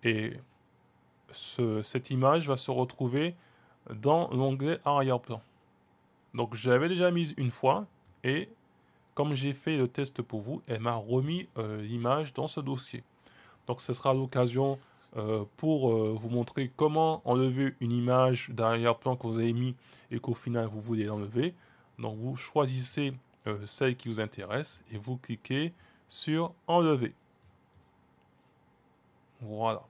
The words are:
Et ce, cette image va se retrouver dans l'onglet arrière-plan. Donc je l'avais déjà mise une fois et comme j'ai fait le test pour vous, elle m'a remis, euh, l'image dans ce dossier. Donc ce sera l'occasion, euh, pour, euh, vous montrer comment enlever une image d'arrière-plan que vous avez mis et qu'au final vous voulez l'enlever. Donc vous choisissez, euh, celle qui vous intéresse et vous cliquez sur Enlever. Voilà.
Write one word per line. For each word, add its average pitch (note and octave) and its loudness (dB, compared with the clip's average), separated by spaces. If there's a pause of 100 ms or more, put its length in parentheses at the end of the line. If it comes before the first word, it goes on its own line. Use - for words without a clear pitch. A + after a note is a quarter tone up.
Et A2 2 (1000)
ce, A2 -2
cette - -6
image C#3 4
va C#3 2
se B2+ -6
retrouver B2+ -2 (580)
dans C#3+ 2
l'onglet C3+ 0
arrière-plan. C3 0 (920)
Donc A#2 -4
je A2+ -2
l'avais B2+ 6
déjà F3+ 4
mise E3+ 0
une B2+ 0
fois D#3+ 2 (360)
et D3 0 (680)
comme D3 0
j'ai C#3 -2
fait D#3 -2
le C3 4
test C3+ -6
pour A2+ -6
vous, G2+ -8
elle A2+ -2
m'a A#2 0
remis, C3 0
euh, G#2+ -4
l'image B2 0
dans C#3+ -4
ce D3+ -6
dossier. C3 -6 (640)
Donc B2 -4
ce - -6
sera C3 2
l'occasion, C3 2 (380)
euh, G#2+ 0 (140)
pour, D3 2
euh, A2 2
vous A2+ -6
montrer A#2+ -2
comment D#3 2
enlever C3 2
une A#2 0
image B2 4
d'arrière-plan A#2 2
que B2 -8
vous A2+ -2
avez A#2 2
mis B2 -2 (340)
et A#2 -6
qu'au A#2 -2
final A#2 -2
vous G#2+ -8
voulez A2 -2
l'enlever. G#2+ -2 (440)
Donc A2+ -6
vous B2+ -6
choisissez, C3+ -2 (340)
euh, G#2 -6
celle B2+ 0
qui B2 -10
vous A2 -4
intéresse G#2+ -6
et A2 -10
vous A2+ -6
cliquez C3 -4 (380)
sur E3 -2 (140)
Enlever. D#3 4 (2250)
Voilà. A2 -2